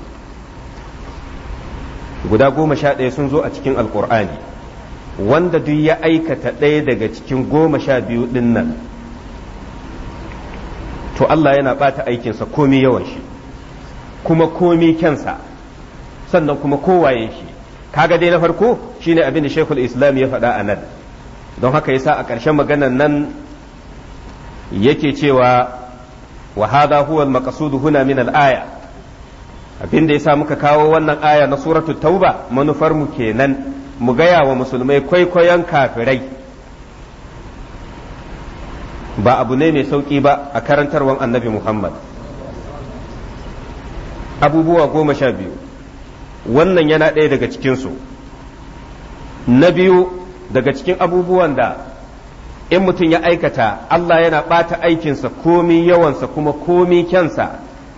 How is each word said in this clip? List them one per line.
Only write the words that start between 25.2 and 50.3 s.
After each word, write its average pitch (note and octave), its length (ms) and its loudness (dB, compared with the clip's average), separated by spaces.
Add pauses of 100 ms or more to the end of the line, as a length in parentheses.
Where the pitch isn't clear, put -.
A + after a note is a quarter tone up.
"Wa G#2 120 0
hadha C#3+ 360 4
huwa D3+ 200 0
al-maqsud C3 500 -2
huna C3+ 320 2
min C3+ 140 2
al-aya." C3 440 2 (1200)
Abin D#3 240 2
da D3+ 60 4
yasa D3 240 2
muka D3+ 180 -2
kawo D3+ 380 4
wannan D3+ 280 2
aya D3+ 260 4
na C3+ 100 -2
suratul D#3+ 420 0
Tauba, F3+ 500 2
manufar D3+ 460 2
mu D3 120 -2
kenan, B2+ 640 -2 (260)
mu A#2+ 160 2
gaya E3 320 6
wa C3+ 80 2
musulmai B2+ 460 0
kwaikwayon F3 640 4
kafirai B2+ 560 0 (3000)
ba A2+ 220 4
abu A#2 160 0
ne D#3 160 4
mai C#3+ 120 2
sauƙi C#3+ 380 0
ba C#3 320 2
a A#2 80 -2
karantarwan C#3+ 580 2
Annabi A#2+ 300 0
Muhammad. G#2 420 -2 (2500)
Abubuwa D#3+ 460 4
goma D3 280 2
sha C3+ 160 0
biyu, F#2+ 200 -8 (960)
wannan D#3+ 420 2
yana D#3 220 2
ɗaya D3+ 180 2
daga B2 200 0
cikinsu. - 420 -4 (1600)
Na C#3 240 6
biyu F3+ 360 6 (460)